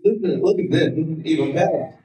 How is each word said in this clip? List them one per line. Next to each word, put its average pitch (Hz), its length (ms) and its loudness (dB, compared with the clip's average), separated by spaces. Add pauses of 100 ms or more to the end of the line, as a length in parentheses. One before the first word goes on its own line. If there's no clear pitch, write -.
Listen, - 380 0
look 196 160 2
at - 100 -2
this. - 240 2
This 160 140 -2
is 160 180 -6
even 151 300 0
better. - 500 0